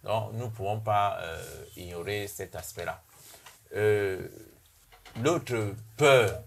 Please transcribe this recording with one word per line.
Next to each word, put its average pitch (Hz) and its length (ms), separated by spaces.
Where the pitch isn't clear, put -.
Donc, 107 280
nous 117 140
ne 110 40
pouvons 104 300
pas, 101 400
euh, 82 440
ignorer 90 520
cet 92 280
aspect-là. 85 460
Euh, 101 500
l'autre 120 520
peur, 131 500